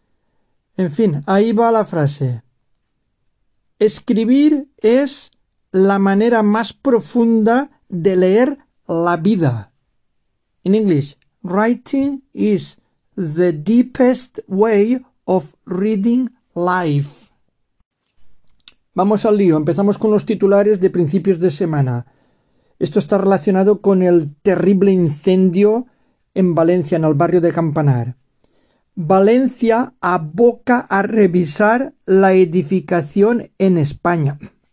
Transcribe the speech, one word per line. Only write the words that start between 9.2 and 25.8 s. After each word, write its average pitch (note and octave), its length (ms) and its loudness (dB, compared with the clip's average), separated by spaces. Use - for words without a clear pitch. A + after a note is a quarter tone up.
In F#3 100 0
English, F3+ 420 0
"Writing B3 880 -4
is G3 480 -4
the F3 380 -2
deepest B3 960 -2
way G#3+ 520 0
of F#3 280 -2
reading A3 640 -2
life." E3+ 760 -4
Vamos G3+ 300 0
al G#3+ 120 2
lío, F3+ 200 2
empezamos F3 400 0
con A3 140 -2
los G#3 160 0
titulares G3+ 540 2
de F#3+ 100 2
principios F3+ 480 -2
de E3+ 140 0
semana. C#3 540 -4
Esto - 180 -4
está G3+ 200 0
relacionado F#3+ 600 0
con F#3+ 220 2
el E3+ 400 0
terrible F#3+ 480 2
incendio F#3 960 0